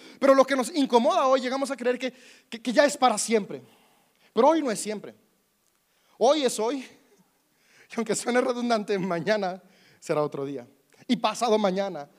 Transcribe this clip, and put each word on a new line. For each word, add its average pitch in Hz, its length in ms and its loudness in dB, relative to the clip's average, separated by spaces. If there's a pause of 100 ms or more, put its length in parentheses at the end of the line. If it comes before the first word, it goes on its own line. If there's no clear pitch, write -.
(200)
pero - 140 6
lo 269 100 8
que 269 120 -2
nos 262 200 -2
incomoda 277 520 4
hoy, 262 120 4
llegamos 254 300 -4
a 262 80 -6
creer 247 220 -2
que, 254 120 -6 (380)
que, 226 100 -14
que 240 140 -4
ya 285 120 6
es - 120 0
para 233 220 2
siempre. 180 420 -2 (720)
Pero 233 140 4
hoy 311 160 2
no 262 80 -4
es 196 80 -6
siempre. 202 340 -10 (1040)
Hoy 285 280 2
es - 140 -2
hoy. 247 180 -4
Y - 1160 -20
aunque 220 200 -4
suene 247 260 -2
redundante, 240 560 -2
mañana 185 640 -4 (380)
será 151 240 -2
otro 143 220 -6
día. 131 220 -12 (400)
Y 247 80 0
pasado 214 440 0
mañana 190 600 -4